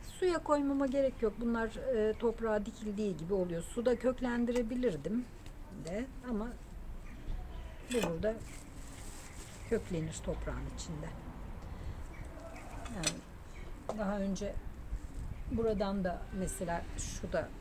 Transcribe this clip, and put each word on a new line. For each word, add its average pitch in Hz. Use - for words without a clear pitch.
Suya 349
koymama 277
gerek 269
yok. 214
Bunlar, 233
e, 214
toprağa 220
dikildiği 208
gibi 165
oluyor. 175
Suda 240
köklendirebilirdim 240
de 196
ama 220
bu 202
burada 185
köklenir 165
toprağın 139
içinde. 165
Yani 170
daha 202
önce 196
buradan 208
da 180
mesela 175
şu -
da 165